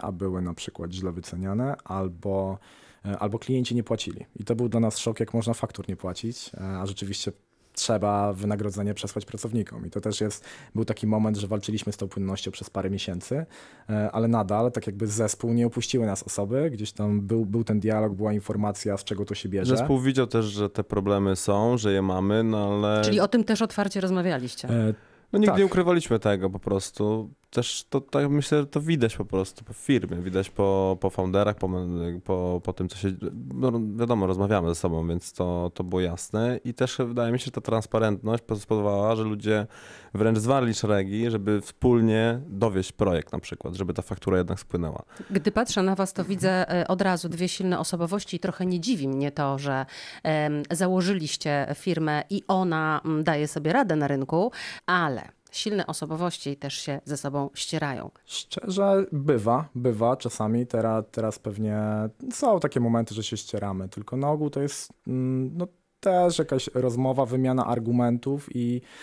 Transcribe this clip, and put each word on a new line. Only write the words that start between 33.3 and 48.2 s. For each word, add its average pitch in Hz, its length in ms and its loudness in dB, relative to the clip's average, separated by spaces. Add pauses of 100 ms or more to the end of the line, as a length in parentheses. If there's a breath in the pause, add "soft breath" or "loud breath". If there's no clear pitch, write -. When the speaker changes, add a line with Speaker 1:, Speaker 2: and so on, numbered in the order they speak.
Speaker 2:
no, 127 180 0 (240)
wiadomo, 117 320 2
rozmawiamy 95 420 2
ze 82 60 2
sobą, 82 320 -2
więc 85 260 -4
to, 87 400 -2
to 95 100 -6
było 92 180 -2
jasne. 107 640 -2
I 120 80 -6
też - 240 -2 (100)
wydaje 117 240 0
mi 123 80 2
się, - 60 -8
że 131 60 -8
ta - 100 -6
transparentność 110 800 0
po-, 110 120 -4
spowodowała, 104 600 2
że 110 80 0
ludzie 107 440 0 (460 loud breath)
wręcz 110 240 4
zwarli 120 360 2
szeregi, 104 580 0
żeby 104 300 0
wspólnie 117 840 4
dowieść 113 440 0
projekt 90 420 0
na 82 60 -2
przykład, - 360 -10
żeby 92 180 -2
ta - 80 -4
faktura 92 360 0
jednak 87 220 0
spłynęła. 80 440 -4 (280 loud breath)
Speaker 3:
Gdy 196 200 2
patrzę 214 320 2
na 190 120 4
was, 190 180 0
to 190 120 -2
widzę, 185 460 2 (100)
e, - 60 -2
od 185 140 2
razu 180 280 0
dwie 170 180 -2
silne 180 320 0
osobowości 170 580 -2